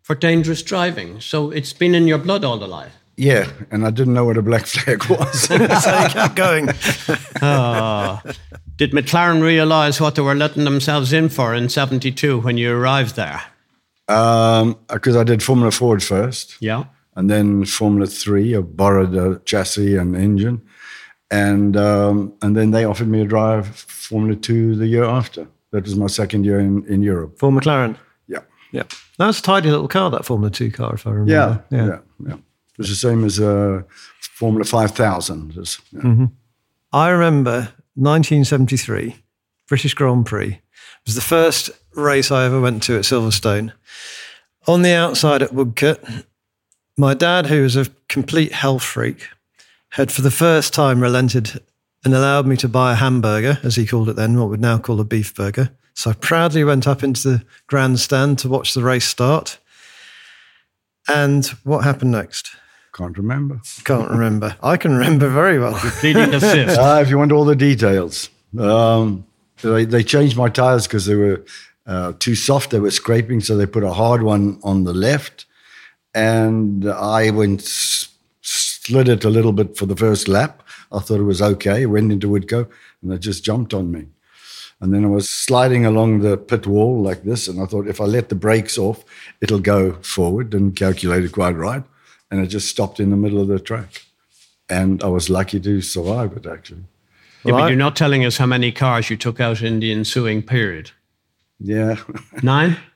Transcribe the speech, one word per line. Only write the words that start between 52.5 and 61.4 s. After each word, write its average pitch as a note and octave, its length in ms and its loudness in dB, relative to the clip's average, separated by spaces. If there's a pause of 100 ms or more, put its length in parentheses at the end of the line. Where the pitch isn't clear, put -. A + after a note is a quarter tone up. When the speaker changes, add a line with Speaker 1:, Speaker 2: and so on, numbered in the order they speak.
Speaker 3:
to C3 120 -2
buy B2+ 220 2
a A#2 40 2
hamburger, B2 680 0
as A#2+ 120 -2
he A2+ 120 0
called A2+ 220 0
it G#2+ 80 -6
then, A2+ 220 2
what A2 100 0
we'd G#2 100 -4
now A#2 180 2
call A2 220 -2
a G#2+ 60 -2
beef G#2+ 280 -4
burger. G#2 380 -4 (220)
So - 180 -4
I - 20 0
proudly D#3+ 500 0
went C#3 240 2
up C3+ 160 0
into C3+ 240 -2
the B2 160 0 (220)
grandstand C3+ 720 0
to B2+ 100 -6
watch - 240 -4
the B2 100 -2
race B2+ 240 0
start. - 500 -2 (1500)
And C#3+ 380 2 (180)